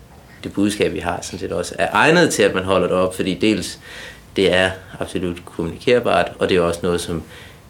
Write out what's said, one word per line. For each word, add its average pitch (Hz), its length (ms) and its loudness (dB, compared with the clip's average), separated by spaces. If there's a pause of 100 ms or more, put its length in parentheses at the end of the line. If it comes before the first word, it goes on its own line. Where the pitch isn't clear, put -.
(440)
det 95 100 -10
budskab, 98 400 0
vi 85 60 -6
har, 87 220 -4
sådan - 180 -10
set 95 120 -8
også 90 280 -6
er 95 120 2
egnet 151 420 4
til, 110 100 4
at 95 120 4
man 92 80 0
holder 92 240 2
det 87 100 0
op, 92 180 0
fordi 92 180 -2
dels 98 460 0 (560)
det 92 200 4
er 92 140 4 (300)
absolut 87 460 -6
kommunikerbart, 92 920 0
og 98 100 0
det 95 80 4
er 87 40 4
også 85 220 0
noget, 87 180 0
som 82 220 -6 (460)